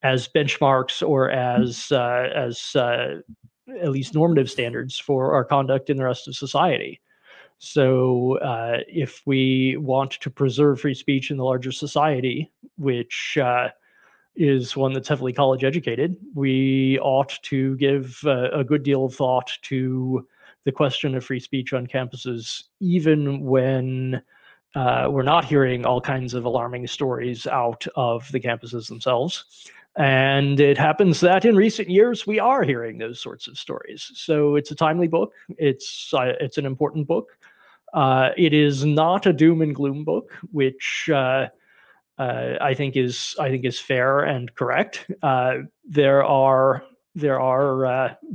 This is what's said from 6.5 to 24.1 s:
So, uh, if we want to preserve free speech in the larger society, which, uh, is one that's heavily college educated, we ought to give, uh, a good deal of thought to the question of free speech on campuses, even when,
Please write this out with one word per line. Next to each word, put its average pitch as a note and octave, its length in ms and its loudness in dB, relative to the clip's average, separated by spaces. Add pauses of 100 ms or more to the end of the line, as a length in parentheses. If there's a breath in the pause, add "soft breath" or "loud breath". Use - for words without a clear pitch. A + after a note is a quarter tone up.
So, B2+ 800 2
uh, A#2 460 -4
if - 380 -6
we C3 540 0
want C3+ 420 -2
to - 80 -8
preserve C#3 520 2
free C#3 140 -2
speech C3+ 360 -4
in C#3 80 -6
the B2+ 60 -4
larger B2+ 280 -4
society, C#3 800 -2 (240)
which, C3 640 -4
uh, B2 300 0 (680 soft breath)
is C#3 400 2
one C3+ 160 0
that's C3 160 -6
heavily C3 240 -2
college C3 320 2
educated, C#3+ 520 -2 (180)
we C3+ 680 2
ought C3+ 420 0
to C3+ 340 -2
give, C3+ 500 -2
uh, B2+ 260 0
a C#3 120 0
good D3 180 0
deal C3+ 240 0
of B2+ 80 -6
thought B2+ 480 -2
to C3 640 -4 (380 soft breath)
the C3+ 80 -2
question C#3 420 -2
of B2 100 -6
free B2+ 160 -6
speech C3 320 -6
on B2 140 -4
campuses, B2 800 -8 (160)
even D#3 600 2
when, C3 800 0 (540 soft breath)